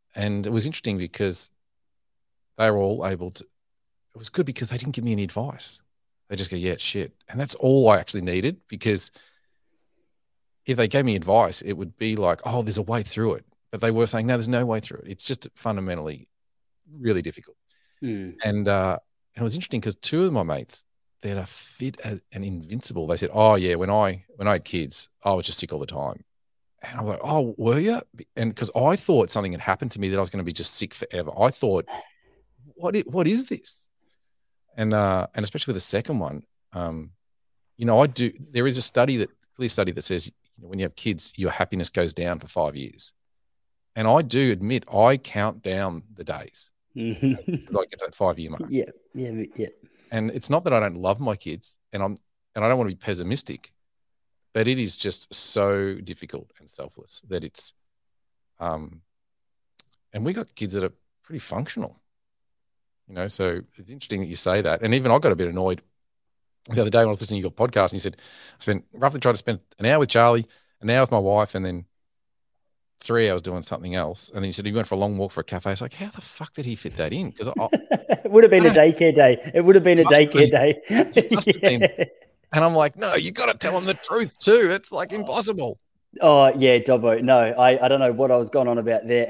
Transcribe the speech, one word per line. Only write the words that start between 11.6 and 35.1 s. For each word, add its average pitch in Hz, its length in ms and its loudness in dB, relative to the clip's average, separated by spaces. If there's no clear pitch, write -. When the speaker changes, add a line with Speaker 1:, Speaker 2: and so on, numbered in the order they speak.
Speaker 1:
it 101 100 -8
would 90 240 -10
be 110 200 -4
like, 90 280 0
"Oh, 120 180 -2
there's 107 160 -4
a 107 40 -2
way 110 200 -4
through 110 320 -4
it." - 100 -10
But 104 100 -10
they 117 100 0
were 113 160 2
saying, 113 200 -2
"No, 127 80 2
there's 117 140 -2
no 123 180 0
way 113 140 -4
through - 200 -14
it. - 80 -18
It's 98 160 -14
just - 300 -8
fundamentally 87 760 -8
really 117 320 -2
difficult." - 340 -14
Speaker 2:
Mm. 98 320 -8
Speaker 1:
And, 104 240 -2
uh, 95 300 0
and 113 80 -10
it - 20 -2
was 113 100 -4
interesting 139 260 -8
'cause 110 160 -6
two 165 280 -2
of 185 80 0
my 113 100 0
mates, 76 420 -8
they're 98 240 -6
fit - 580 -12
as, 110 160 -10
and 98 120 -10
invincible. 90 600 -8
They 85 100 -2
said, 87 160 -4
"Oh, 107 240 6
yeah, 90 200 0
when 92 140 -2
I, 98 340 0
when 101 120 -2
I 104 40 4
had 87 120 0
kids, 80 440 -8
I 101 100 2
was 90 120 -4
just - 120 -4
sick 82 140 -6
all 78 80 -6
the 69 60 -8
time." - 380 -8
And - 180 -14
I'm 110 60 -8
like, 104 160 -6
"Oh, 143 360 -2
were 117 220 2
you?" 220 200 -2
And 113 180 -4
'cause - 220 -8
I 147 200 4
thought 135 340 2
something 98 220 -4
had 85 80 -8
happened 107 320 -2
to 107 80 -8
me 98 100 -2
that 98 60 -2
I 98 40 2
was 92 100 -4
gonna 95 140 -6
be 85 80 -6
just - 240 -4
sick - 180 -8
forever. 85 440 -8
I 117 120 4
thought, 98 360 -2
"What 180 220 -4
i-, 214 100 2
what 165 200 0
is 233 200 0
this?" - 400 -14
And, 110 180 -2
uh, 95 400 0